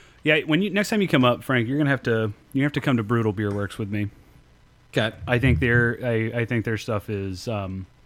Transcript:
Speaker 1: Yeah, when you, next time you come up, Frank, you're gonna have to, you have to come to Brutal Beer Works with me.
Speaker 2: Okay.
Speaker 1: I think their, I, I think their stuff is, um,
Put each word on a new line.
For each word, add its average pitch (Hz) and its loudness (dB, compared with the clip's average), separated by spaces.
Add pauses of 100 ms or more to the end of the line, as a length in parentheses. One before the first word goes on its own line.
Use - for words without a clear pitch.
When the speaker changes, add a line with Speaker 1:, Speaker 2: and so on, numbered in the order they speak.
(240)
Speaker 1:
Yeah, 151 4
when 156 0
you, 208 -2
next 196 -2
time 214 0
you 185 2
come 135 4
up, 123 2
Frank, 120 0
you're 139 -2
gonna 147 2
have 135 -2
to, 110 0 (200)
you 135 0
have 143 -2
to 139 -2
come 131 2
to 117 0
Brutal 110 2
Beer 101 -2
Works 101 -6
with 107 -6
me. 104 -4 (840)
Speaker 2:
Okay. 113 0 (140)
Speaker 1:
I 123 2
think 120 4
their, 120 4
I, 117 -2
I 117 0
think 113 -2
their 113 -2
stuff 104 -4
is, 98 -6
um, 95 -6 (200)